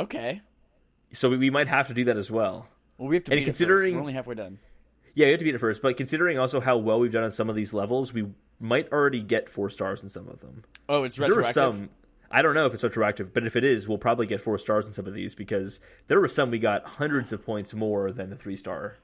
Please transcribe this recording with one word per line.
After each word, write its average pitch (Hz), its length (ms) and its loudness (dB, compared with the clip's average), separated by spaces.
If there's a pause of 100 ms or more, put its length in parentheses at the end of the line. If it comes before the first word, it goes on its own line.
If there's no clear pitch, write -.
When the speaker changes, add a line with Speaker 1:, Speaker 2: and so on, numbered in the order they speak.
Speaker 1:
okay. 190 420 -6 (680)
Speaker 2:
So 127 180 2
we, 127 80 2
we 131 120 2
might 143 180 2
have 135 180 2
to 123 80 -10
do 120 120 0
that 123 100 2
as 104 160 -6
well. 107 340 -2 (320)
Speaker 1:
Well, 131 100 -8
we 156 60 2
have 175 100 0
to - 80 -8
Speaker 2:
And 147 60 4
Speaker 1:
beat 143 40 0
it 139 40 -4
first. 143 120 -2
Speaker 2:
considering 185 360 4
Speaker 1:
We're 170 60 -4
only 143 120 -8
halfway 123 220 -8
done. 98 240 -10 (560)
Speaker 2:
Yeah, 147 120 6
you 139 80 8
have 165 40 2
to 165 60 -4
beat 151 100 2
it 113 40 -2
first. 110 240 0
But 131 140 2
considering 156 400 0
also 131 220 0
how 127 200 4
well 110 200 2
we've 120 140 2
done 113 100 2
on 110 80 0
some 110 180 -2
of 107 60 -2
these 107 180 -2
levels, 120 400 -2
we 107 140 -2 (320)
might 123 320 0
already 143 320 2
get 110 260 0
four 101 220 -4
stars 95 320 -6
in 98 60 -14
some 85 180 -14
of - 140 -18
them. 67 240 -20 (240)
Speaker 1:
Oh, 143 160 2
it's 123 120 -8
Speaker 2:
'Cause 143 120 2
there 202 80 6
were 202 60 4
Speaker 1:
retroactive? 123 120 0 (300)
Speaker 2:
some, - 60 -14 (380)
I 131 140 4
don't 151 120 4
know 156 120 4
if 113 80 -2
it's 107 80 -8
retroactive, 104 500 0
but 117 140 0
if 113 80 -4
it 120 80 2
is, 117 260 4
we'll 107 100 -2
probably 117 280 0
get 101 160 -2
four 104 160 0
stars 107 300 0
in 104 40 -14
some 98 140 -10
of 98 80 -10
these 95 220 -8
because 98 420 -6 (300)
there 170 120 4
were 170 60 2
some 131 240 -2
we 117 80 -2
got 104 260 0
hundreds 143 480 -4
of 101 140 -8
points 107 260 -8
more 104 380 -2
than 95 200 -8
the 104 60 -14
three 98 200 -10
star. - 480 -10